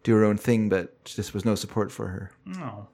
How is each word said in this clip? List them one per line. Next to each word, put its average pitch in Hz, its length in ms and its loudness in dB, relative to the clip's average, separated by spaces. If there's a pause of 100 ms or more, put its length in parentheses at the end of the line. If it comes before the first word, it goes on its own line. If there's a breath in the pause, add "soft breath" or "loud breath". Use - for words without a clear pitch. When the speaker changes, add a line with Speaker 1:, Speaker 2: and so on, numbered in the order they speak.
Speaker 1:
do 117 100 4
her 107 120 8
own 104 120 4
thing, 110 300 2
but 95 380 -2
just - 280 -8
was 101 120 -4
no 110 100 2
support 104 340 -2
for 107 180 -8
her. 95 240 -10 (140)
Speaker 2:
No. 131 480 -12